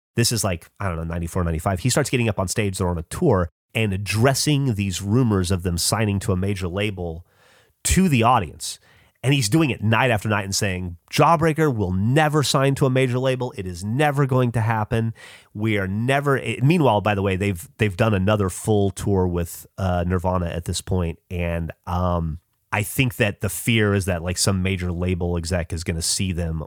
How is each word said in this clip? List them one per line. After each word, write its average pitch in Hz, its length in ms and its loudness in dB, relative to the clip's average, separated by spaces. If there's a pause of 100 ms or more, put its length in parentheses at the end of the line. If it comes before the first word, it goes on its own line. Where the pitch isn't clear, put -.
(160)
This 117 160 2
is, 110 120 -2
like, 90 360 -6
I 98 80 -4
don't 85 100 -4
know, 82 60 -6
ninety-four, 85 400 -4
ninety-five. 85 380 -2
He 127 100 0
starts 147 180 0
getting 120 180 0
up 104 120 -2
on 98 80 -2
stage. 98 320 -2
They're 92 100 0
on 87 80 -2
a 78 60 -6
tour 95 480 0 (240)
and 110 180 0
addressing 127 800 0
these 98 300 -2
rumors 101 480 2
of 92 100 0
them 87 160 0
signing 104 440 0
to - 100 -2
a 92 40 2
major 95 320 -2
label 90 600 -6 (560)
to 190 260 2
the 123 140 4
audience. 113 560 0 (440)
And 139 120 2
he's 120 140 0
doing 156 200 2
it - 140 -4
night 110 260 2
after 113 180 0
night 104 180 0
and 98 100 -6
saying, 92 420 -4 (140)
"Jawbreaker 156 640 2
will 101 180 -2
never 143 500 2
sign 139 320 2
to 139 140 2
a - 20 2
major 127 300 2
label. 127 360 -2
It 92 120 -8
is 90 180 -8
never 143 400 2
going 127 280 2
to 123 80 0
happen. 113 520 0 (400)
We 107 240 0
are 98 100 -2
never," 135 500 0
it, 113 260 -4
meanwhile, 131 380 4
by 104 120 2
the 101 80 0
way, 95 140 2
they've, 98 420 -2
they've 104 180 0
done 110 200 2
another 98 340 2
full 101 400 0
tour 95 380 0
with, 87 400 -4 (100)
uh, 90 300 0
Nirvana 90 400 0
at 85 180 -6
this 90 160 -4
point. 87 380 -2 (100)
And, 85 420 -4 (140)
um, 87 540 -2 (320)
I 104 100 -2
think 123 360 -2
that 104 240 0
the 107 80 -2
fear 107 440 2
is 98 120 2
that, 87 180 -2
like, 90 160 -4
some 95 240 0
major 90 280 -2
label 87 460 -2
exec 85 340 -4
is 82 120 -6
gonna 82 180 -4
see 95 300 -2
them 80 360 -4